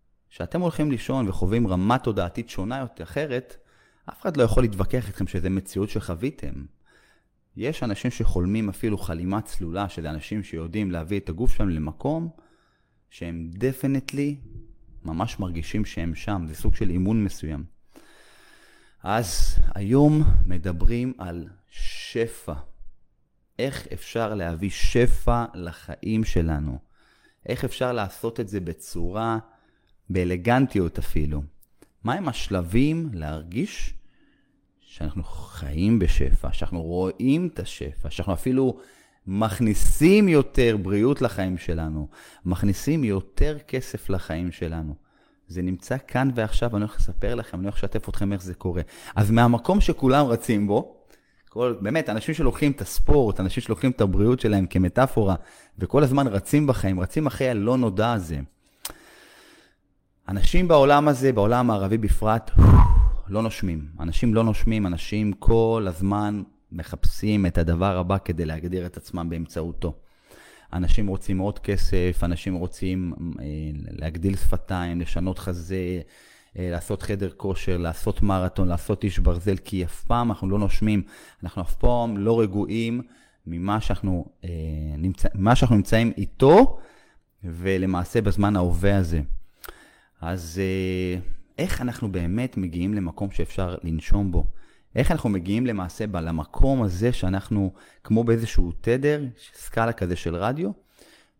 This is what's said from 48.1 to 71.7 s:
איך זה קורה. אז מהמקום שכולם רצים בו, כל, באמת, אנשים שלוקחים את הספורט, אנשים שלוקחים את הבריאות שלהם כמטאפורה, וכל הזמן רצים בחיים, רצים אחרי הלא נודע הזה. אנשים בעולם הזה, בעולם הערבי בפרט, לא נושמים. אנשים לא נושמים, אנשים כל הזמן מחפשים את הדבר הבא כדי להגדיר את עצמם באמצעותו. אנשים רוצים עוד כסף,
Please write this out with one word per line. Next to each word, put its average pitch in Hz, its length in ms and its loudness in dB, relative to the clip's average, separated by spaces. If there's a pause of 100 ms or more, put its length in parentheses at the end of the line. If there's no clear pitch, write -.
איך 95 100 -6
זה 92 120 -10
קורה. 87 280 -6 (320)
אז 104 160 2
מהמקום 120 500 4
שכולם 139 460 4
רצים 113 400 0
בו, 107 340 -2 (500)
כל, 120 300 -2
באמת, 135 280 -4
אנשים 110 260 -4
שלוקחים 160 380 0
את - 80 -6
הספורט, 127 600 4
אנשים 95 220 -2
שלוקחים 127 280 -2
את - 100 -2
הבריאות 104 400 2
שלהם 101 260 2
כמטאפורה, 95 680 2 (440)
וכל 123 240 2
הזמן 135 240 2
רצים 123 400 0
בחיים, 95 340 0
רצים 147 260 -2
אחרי 127 240 -2
הלא 113 260 0
נודע 113 360 0
הזה. 80 280 -4 (1900)
אנשים 170 400 4
בעולם 143 400 6
הזה, 135 240 4
בעולם 117 380 2
הערבי 101 280 0
בפרט, 107 520 2 (800)
לא 101 140 -2
נושמים. 87 440 -4 (140)
אנשים 95 340 0
לא 110 100 4
נושמים, 110 420 2
אנשים 104 460 -2
כל 113 560 2
הזמן 101 540 -2 (300)
מחפשים 98 720 2
את 85 120 0
הדבר 85 400 0
הבא 92 200 0
כדי 85 260 -4
להגדיר 85 420 -6
את 87 100 -12
עצמם 85 340 -8
באמצעותו. 82 640 -6 (800)
אנשים 90 340 4
רוצים 98 320 -2
עוד 101 200 -4
כסף, 92 640 2